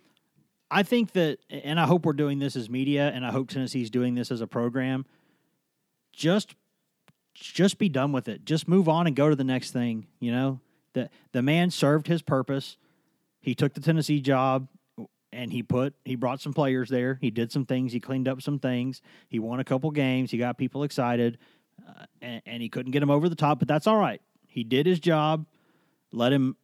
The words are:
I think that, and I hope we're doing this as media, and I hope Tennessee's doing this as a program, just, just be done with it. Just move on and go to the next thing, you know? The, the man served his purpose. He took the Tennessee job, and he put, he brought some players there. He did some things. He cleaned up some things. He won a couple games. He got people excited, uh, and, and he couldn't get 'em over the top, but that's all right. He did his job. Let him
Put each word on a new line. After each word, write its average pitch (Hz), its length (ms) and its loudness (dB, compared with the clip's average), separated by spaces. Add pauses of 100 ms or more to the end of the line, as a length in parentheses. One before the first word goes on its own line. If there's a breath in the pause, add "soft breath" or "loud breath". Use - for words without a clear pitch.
(680 soft breath)
I 185 140 2
think 233 300 2
that, 160 260 2 (100)
and 143 300 -4
I 160 60 4
hope 165 200 4
we're 156 80 2
doing 143 260 0
this 139 160 -2
as 113 140 -4
media, 143 440 0
and 127 120 -6
I 117 60 -6
hope 131 180 -2
Tennessee's 127 400 -4
doing 123 260 0
this 120 160 -4
as 120 80 -4
a 110 80 -6
program, 131 580 -2 (1080)
just, 180 420 0 (760)
just - 440 0
be 208 120 0
done 139 240 0
with 123 160 -4
it. - 160 -12
Just 156 240 -2
move 180 180 4
on 165 180 4
and 151 80 2
go 143 160 4
to 151 60 4
the 135 80 0
next 131 280 -2
thing, 117 360 -2 (140)
you 120 100 -2
know? 131 300 -2 (320)
The, 127 160 -4 (240 soft breath)
the 123 80 0
man 165 300 2
served 151 360 2
his 165 140 0
purpose. 135 560 -4 (640)
He 127 120 -4
took 143 200 0
the 151 80 -10
Tennessee 151 400 0
job, 131 480 2 (640)
and 123 180 -10
he 139 100 -4
put, 139 320 0 (120)
he 127 100 -4
brought 123 240 -2
some 143 140 -8
players 131 340 2
there. 127 340 0
He 120 100 0
did 113 200 -2
some 135 140 -2
things. 127 260 -2
He 120 80 -4
cleaned 131 300 -2
up 131 120 -4
some 147 180 -4
things. 127 420 -4 (260 soft breath)
He 120 120 -6
won 117 200 -4
a 127 60 -4
couple 135 260 -2
games. 131 400 0
He 113 60 -2
got 123 200 -2
people 135 260 -4
excited, 120 540 0 (480 soft breath)
uh, - 200 -20 (160)
and, 120 240 -12
and 120 180 -10
he 110 60 -6
couldn't 127 240 -6
get 143 80 4
'em 143 100 4
over 147 160 4
the 165 80 0
top, 147 240 2
but 151 80 0
that's 151 200 0
all 220 100 6
right. 151 240 0 (260)
He 120 160 -8
did 127 220 2
his 180 160 4
job. 156 460 2 (680)
Let 120 200 4
him 131 300 2